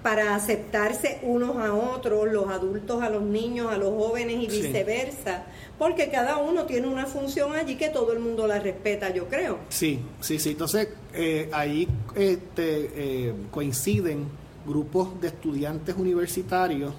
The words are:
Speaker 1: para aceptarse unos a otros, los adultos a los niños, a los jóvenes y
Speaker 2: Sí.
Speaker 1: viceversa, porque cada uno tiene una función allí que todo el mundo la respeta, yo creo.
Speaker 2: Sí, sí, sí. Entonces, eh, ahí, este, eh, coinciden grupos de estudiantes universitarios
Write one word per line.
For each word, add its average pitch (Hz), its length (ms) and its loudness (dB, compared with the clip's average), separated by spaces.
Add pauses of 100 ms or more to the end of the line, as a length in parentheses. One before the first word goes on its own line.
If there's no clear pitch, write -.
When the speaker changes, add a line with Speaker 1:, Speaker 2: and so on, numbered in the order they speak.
Speaker 1:
para 214 320 4
aceptarse 214 880 0
unos 247 340 2
a 214 160 0
otros, 220 580 2
los 202 180 2
adultos 202 540 -2
a 226 60 2
los 208 140 0
niños, 233 480 0
a 208 60 0
los 196 120 2
jóvenes 233 540 0
y 220 60 -2
Speaker 2:
Sí. 208 120 0
Speaker 1:
viceversa, 196 840 -2 (320)
porque 330 320 4
cada 269 280 2
uno 311 280 2
tiene 254 220 0
una 269 180 -2
función 285 500 -2
allí 277 200 -2
que 311 140 0
todo 240 240 2
el 226 60 0
mundo 226 280 0
la 208 120 2
respeta, 202 540 -2
yo 180 140 -2
creo. 269 300 0 (120)
Speaker 2:
Sí, 147 300 0 (220)
sí, 151 180 -2
sí. 151 120 0
Entonces, 165 380 0 (240)
eh, 160 380 0
ahí, 151 360 2 (280)
este, 175 800 2
eh, 131 380 -2 (180)
coinciden 147 760 0 (400)
grupos 180 540 0
de 175 80 -2
estudiantes 156 720 -2
universitarios 180 1000 0